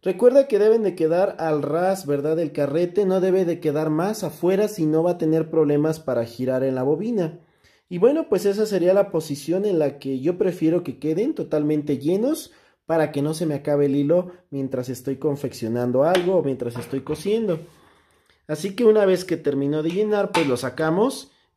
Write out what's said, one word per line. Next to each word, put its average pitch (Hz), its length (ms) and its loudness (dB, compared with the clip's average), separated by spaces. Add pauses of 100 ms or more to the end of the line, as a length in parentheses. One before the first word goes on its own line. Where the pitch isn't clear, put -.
Recuerda 247 480 4
que 196 100 2
deben 220 240 4
de 180 120 -2
quedar 175 440 0
al 156 220 0
ras, 175 440 -2
¿verdad? 143 340 -2
El 156 120 -2
carrete 170 540 0
no 185 160 2
debe 185 240 2
de 165 160 -4
quedar 151 280 0
más 185 360 -2
afuera, 185 420 0
si 185 180 -4
no 156 160 2
va 175 100 2
a 175 60 -2
tener 160 320 0
problemas 156 520 2
para 120 240 -2
girar 127 380 -4
en 131 120 0
la 127 80 -2
bobina. 165 560 -2 (480)
Y 175 100 -8
bueno, 285 300 4
pues 190 180 0
esa 202 200 0
sería 180 280 2
la 202 180 2
posición 160 520 -4
en 196 160 0
la 147 180 0
que 135 220 -6
yo 170 180 -2
prefiero 175 460 0
que - 160 -10
queden 190 360 -2
totalmente 151 640 -2
llenos 202 520 -2 (340)
para 156 280 0
que 143 80 -2
no 151 120 -2
se 165 120 -4
me 156 100 -2
acabe 143 300 0
el 139 100 2
hilo 170 360 2 (180)
mientras 135 400 -6
estoy 135 260 -6
confeccionando 123 880 -2
algo 180 320 2
o 165 80 2
mientras 123 340 -4
estoy 135 240 -8
cosiendo. 190 580 -2 (880)
Así 156 280 -6
que 240 100 2
una 214 200 6
vez 185 200 2
que 165 120 -2
terminó 143 440 0
de 165 100 -2
llenar, 202 400 0
pues 165 160 0
lo 123 100 0
sacamos 160 720 -2 (260)